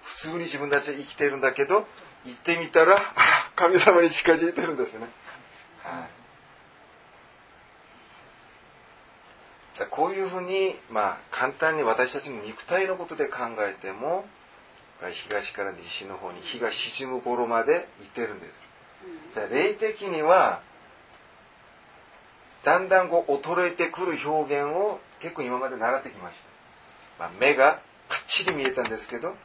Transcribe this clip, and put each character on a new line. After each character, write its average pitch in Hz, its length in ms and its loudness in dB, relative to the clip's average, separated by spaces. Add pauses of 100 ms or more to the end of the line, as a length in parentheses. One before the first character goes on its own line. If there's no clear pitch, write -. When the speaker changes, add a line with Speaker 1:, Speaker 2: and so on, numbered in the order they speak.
Speaker 1:
普 - 120 -14
通 151 140 -10
に 170 100 -6
自 151 180 -6
分 143 140 -4
た 143 100 4
ち 147 80 -8
は 139 60 -6
生 143 80 -10
き - 120 -16
て 143 140 0
る 139 80 -4
ん 131 40 -4
だ 131 120 2
け 139 120 0
ど、 202 200 4 (400)
行 - 100 -16
っ - 40 -20
て 170 180 0
み 165 120 -6
た 160 140 8
ら、 185 120 10
あ - 20 6
ら、 202 60 2 (520)
神 180 220 6
様 175 240 10
に 170 80 6
近 - 240 2
づ 165 160 2
い - 40 -4
て 139 80 -2
る 160 120 -2
ん 135 40 -6
で 127 100 -2
す 110 100 -14
ね。 113 100 -12 (760)
は 85 180 -12
い。 - 80 -16 (3750)
じ - 80 -6
ゃ - 20 -4
あ、 - 40 -18
こ 156 180 -2
う 190 60 -4
い 190 80 -4
う 190 60 -4
ふ 185 120 -8
う - 20 -8
に、 190 340 -2 (140)
ま 104 240 0
あ、 - 40 -10 (140)
簡 - 220 -2
単 160 240 0
に 147 60 -2
私 120 280 0
た 139 100 -8
ち 143 100 -14
の 113 100 -12
肉 107 240 -14
体 190 220 -2
の 185 100 -4
こ 175 80 -10
と 156 100 -14
で 143 120 0
考 135 120 -10 (200)
え 98 200 -4
て 95 120 -12
も、 113 160 -8
や 175 120 -2
っ 208 40 -10 (800)
ぱ 90 80 -10
り 85 40 -12
東 - 380 -6
か 101 120 -8
ら 98 80 -6
西 87 340 -12
の 95 120 -12
方 92 140 -12
に 90 100 -16
日 113 180 -12
が 113 120 -2
沈 - 380 -6
む 127 120 -6
頃 120 260 -2
ま 113 160 2
で 160 240 2 (140)
行 104 40 -20
っ - 20 -20
て - 180 -10
る 104 80 -8
ん 92 60 -14
で 82 120 -18
す。 - 100 -20 (440)
Speaker 2:
う 330 240 -18
ん。 - 40 -20
Speaker 1:
じ 220 60 -8
ゃ 214 40 -6
あ、 - 40 -6
霊 277 280 0
的 214 260 -6
に 170 220 -6
は、 156 380 4 (2000)
だ 156 160 4
ん 190 100 -4
だ 190 140 6
ん 175 60 -4
こ 170 180 2
う 143 80 2
衰 175 320 -2
え 175 40 -2
て 170 160 -2
く - 140 -8
る 170 160 -4 (120)
表 143 340 -2
現 147 120 -4
を 196 240 -2 (200)
結 165 160 -12
構 151 80 -8
今 123 160 -4
ま 131 100 -4
で 123 80 -10
習 120 220 0
っ - 40 -10
て 127 60 -14
き 95 80 -20
ま 90 140 -16
し - 40 -20 (840)
た。 82 80 -10
ま - 20 -
あ、 85 120 -10
目 139 160 4
が 143 240 6 (300)
パ - 60 -4
ッ - 120 -8
チ - 180 2
リ - 80 0
見 139 100 -4
え 131 80 -2
た 127 100 -4
ん 110 80 -2
で 110 80 -6
す - 100 -14
け 120 120 -10
ど 175 260 -8